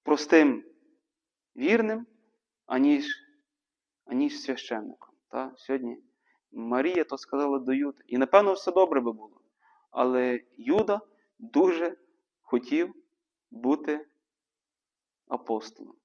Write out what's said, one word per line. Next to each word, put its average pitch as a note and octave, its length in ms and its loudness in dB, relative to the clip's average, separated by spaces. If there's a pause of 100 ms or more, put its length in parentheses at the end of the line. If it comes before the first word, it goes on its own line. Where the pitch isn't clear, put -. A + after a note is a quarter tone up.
простим D3 640 4 (880)
вірним, A3 520 0 (580)
аніж, C#3 400 2 (1000)
аніж C#3 360 -4
священником. - 720 -10 (140)
Та? C3 280 -8
Сьогодні C3 400 -6 (540)
Марія C3 520 -2
то C3+ 140 -12
сказала C#3 420 -4
до C3 140 -2
Юди. C#3 340 -4
І, B2 100 -4
напевно, F#3+ 360 6
все F#3 180 -6
добре E3+ 300 4
би A#2 100 -2
було. G#2+ 300 -14 (500)
Але B2+ 480 0 (180)
Юда G3+ 440 0 (380)
дуже E3+ 580 0 (440)
хотів C3+ 520 -4 (580)
бути D3+ 560 -4 (1200)
апостолом. - 760 -8